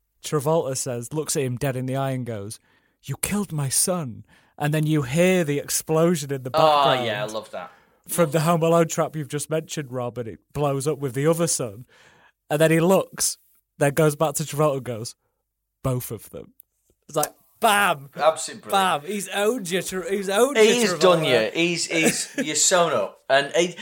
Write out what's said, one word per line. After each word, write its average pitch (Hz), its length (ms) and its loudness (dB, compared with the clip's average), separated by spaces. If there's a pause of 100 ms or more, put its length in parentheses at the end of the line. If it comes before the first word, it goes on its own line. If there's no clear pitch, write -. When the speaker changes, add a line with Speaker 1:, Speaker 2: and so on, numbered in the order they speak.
(240)
Speaker 1:
Travolta 147 520 -2
says, 120 360 -8
looks 151 240 -4
at 143 80 0
him 123 120 -4
dead 131 200 -4
in 131 100 -6
the 127 80 -4
eye 135 160 -2
and 127 160 -6
goes, 107 320 -10 (460)
"You 139 180 -8
killed 202 300 -4
my 143 160 -4
son." 127 560 -2 (340)
And 147 160 0
then 156 120 0
you 151 160 2
hear 175 420 2
the 143 160 -2
explosion 160 720 0
in 135 100 -6
the 127 120 -8
Speaker 2:
Oh, 156 40 2
Speaker 1:
background 139 480 4
Speaker 2:
yeah, 104 160 -2
I 107 40 -4
love 107 260 -8
that. 90 180 -12 (380)
Speaker 1:
from 160 240 0
the 160 80 2
Home 165 240 2
Alone 165 240 4
trap 160 260 -4
you've 151 140 -8
just 147 200 -6
mentioned, 156 440 -6
Rob, 123 260 -6
and 117 80 -8
it 101 140 -14 (120)
blows 139 360 -2
up 143 100 -2
with 135 160 -6
the 139 140 2
other 165 180 2
son. 120 400 -6 (640)
And 147 100 0
then 160 120 6
he 165 80 4
looks, - 580 0 (400)
then 143 160 2
goes 151 220 2
back 151 180 0
to - 100 -4
Travolta 147 320 0
and 127 80 -8
goes, 117 300 -10 (680)
"Both 127 280 -4
of 110 200 -14
them." - 240 -16 (540)
It's 151 80 -6
like, - 160 -2 (280)
bam! 196 560 2
Speaker 2:
Absolutely 156 540 0
brilliant. 185 320 2
Speaker 1:
Bam! 160 80 -12
He's 202 180 -6
owned 202 420 -2
you, 175 120 -2
Tra-, 180 280 -6
he's 196 180 -2
owned 233 280 2
you, 220 80 6
Speaker 2:
He's 226 300 4
Speaker 1:
Travolta. 151 60 -4
Speaker 2:
done 170 240 6
you. 117 300 2
He's, 170 320 0
he's, - 480 0
<laughs> - 40 -6
you're 156 180 -4
sewn 175 360 2
up. 104 360 -2
And 139 260 2
he, 175 280 0